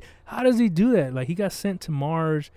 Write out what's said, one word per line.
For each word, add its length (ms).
how 180
does 160
he 100
do 240
that? 220
Like, 140
he 80
got 160
sent 300
to 100
Mars 640